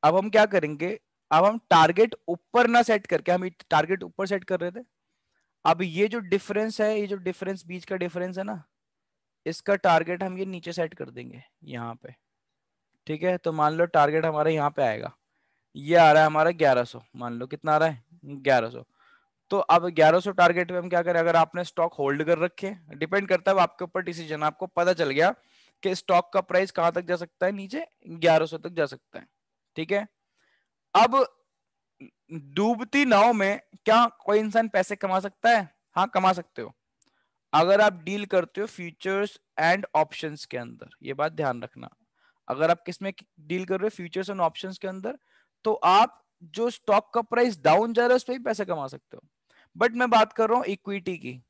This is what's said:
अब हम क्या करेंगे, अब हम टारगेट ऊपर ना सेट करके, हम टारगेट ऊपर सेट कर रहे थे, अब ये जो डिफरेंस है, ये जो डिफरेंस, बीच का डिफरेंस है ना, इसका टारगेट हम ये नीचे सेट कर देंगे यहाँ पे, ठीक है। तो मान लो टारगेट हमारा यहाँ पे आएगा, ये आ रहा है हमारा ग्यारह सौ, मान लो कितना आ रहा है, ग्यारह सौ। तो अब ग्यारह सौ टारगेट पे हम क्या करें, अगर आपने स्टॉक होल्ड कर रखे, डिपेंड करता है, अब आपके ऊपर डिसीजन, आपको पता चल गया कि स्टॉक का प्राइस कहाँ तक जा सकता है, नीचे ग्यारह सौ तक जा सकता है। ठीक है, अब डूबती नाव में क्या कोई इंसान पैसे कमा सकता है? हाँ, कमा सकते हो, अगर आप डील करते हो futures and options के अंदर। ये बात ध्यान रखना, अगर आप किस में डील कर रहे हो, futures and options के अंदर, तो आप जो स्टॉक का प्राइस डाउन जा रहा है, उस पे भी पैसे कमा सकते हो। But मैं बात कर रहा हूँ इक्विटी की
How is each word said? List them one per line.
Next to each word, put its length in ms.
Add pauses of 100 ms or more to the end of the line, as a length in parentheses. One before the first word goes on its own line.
अब 140
हम 140
क्या 160
करेंगे, 520 (320)
अब 140
हम 140 (120)
टारगेट 440 (140)
ऊपर 400
ना 140
सेट 240
करके, 260
हम 160 (220)
टारगेट 320
ऊपर 240
सेट 180
कर 160
रहे 100
थे, 140 (800)
अब 180
ये 260
जो 120
डिफरेंस 600
है, 200
ये 60
जो 120
डिफरेंस, 480
बीच 180
का 140
डिफरेंस 400
है 60
ना, 180 (840)
इसका 300
टारगेट 460
हम 160
ये 80
नीचे 260
सेट 220
कर 160
देंगे 320 (240)
यहाँ 300
पे, 180 (920)
ठीक 160
है। 160
तो 160
मान 180
लो 160
टारगेट 380
हमारा 240
यहाँ 200
पे 120
आएगा, 300 (640)
ये 200
आ 160
रहा 100
है 40
हमारा 260
ग्यारह 320
सौ, 180 (140)
मान 180
लो 120
कितना 280
आ 20
रहा 120
है, 140 (220)
ग्यारह 460
सौ। 140 (680)
तो 80
अब 320
ग्यारह 300
सौ 120
टारगेट 380
पे 80
हम 100
क्या 140
करें, 180
अगर 160
आपने 280
स्टॉक 300
होल्ड 300
कर 140
रखे, 360 (200)
डिपेंड 340
करता 220
है, 40
अब 60
आपके 240
ऊपर 180
डिसीजन, 400
आपको 260
पता 260
चल 160
गया 240 (480)
कि 120
स्टॉक 380
का 100
प्राइस 280
कहाँ 220
तक 120
जा 120
सकता 300
है, 60
नीचे 340 (220)
ग्यारह 380
सौ 120
तक 140
जा 140
सकता 320
है। 80 (520)
ठीक 140
है, 140 (880)
अब 320 (1080)
डूबती 720
नाव 280
में 280 (240)
क्या 200 (200)
कोई 140
इंसान 300
पैसे 280
कमा 240
सकता 300
है? 180 (240)
हाँ, 220
कमा 180
सकते 300
हो, 100 (800)
अगर 280
आप 240
डील 220
करते 340
हो 60
futures 720 (240)
and 240 (120)
options 480
के 140
अंदर। 300 (140)
ये 120
बात 180
ध्यान 300
रखना, 260 (600)
अगर 220
आप 160
किस 160
में 100 (280)
डील 240
कर 160
रहे 80
हो, 140
futures 320
and 140
options 300
के 100
अंदर, 300 (460)
तो 100
आप 480 (200)
जो 280
स्टॉक 440
का 80
प्राइस 400
डाउन 300
जा 100
रहा 80
है, 60
उस 80
पे 80
भी 120
पैसे 200
कमा 220
सकते 300
हो। 60 (540)
But 160
मैं 180
बात 220
कर 160
रहा 100
हूँ 80
इक्विटी 520
की 320